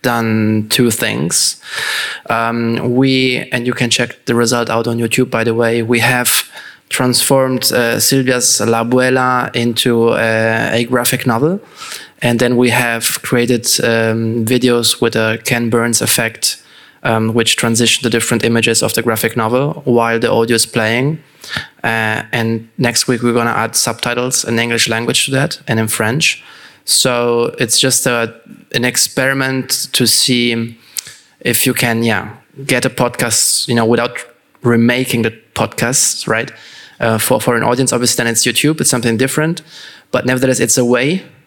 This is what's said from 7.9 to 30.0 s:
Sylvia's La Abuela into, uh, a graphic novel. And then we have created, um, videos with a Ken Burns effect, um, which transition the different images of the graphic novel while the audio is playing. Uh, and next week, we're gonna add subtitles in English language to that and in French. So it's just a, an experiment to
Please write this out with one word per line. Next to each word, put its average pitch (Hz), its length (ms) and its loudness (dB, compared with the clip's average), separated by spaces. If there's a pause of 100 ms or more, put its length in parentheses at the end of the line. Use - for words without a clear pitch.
Sylvia's 127 600 2
La 113 240 2
Abuela 127 720 2
into, 117 540 2
uh, 113 640 0
a 120 120 0
graphic 123 420 -2
novel. 143 340 0 (640)
And 120 160 2
then 123 180 2
we 123 140 4
have 117 520 -2
created, 120 440 0 (160)
um, 113 640 0
videos 120 540 2
with 117 160 0
a 110 280 0
Ken 117 240 -2
Burns 117 320 0
effect, - 600 -2 (420)
um, 110 280 0
which 113 240 2
transition 117 460 0
the 120 80 0
different 117 340 0
images 117 380 2
of 107 120 0
the 113 80 -2
graphic 113 340 -2
novel 127 480 -2
while 117 340 2
the 113 120 0
audio 117 260 2
is 113 100 0
playing. 123 560 0 (640)
Uh, 113 480 -2
and 113 440 -2
next 117 300 0
week, 120 160 0
we're 120 100 2
gonna 117 180 2
add 113 260 -2
subtitles 120 680 -2
in 113 140 -2
English 117 300 0
language 117 380 -2
to 139 40 -4
that 135 380 -2
and 113 100 0
in 110 80 0
French. 113 560 -2 (420)
So 120 720 0
it's 117 200 0
just - 280 2
a, 117 280 0 (400)
an 123 100 0
experiment 131 1080 -2
to 117 160 2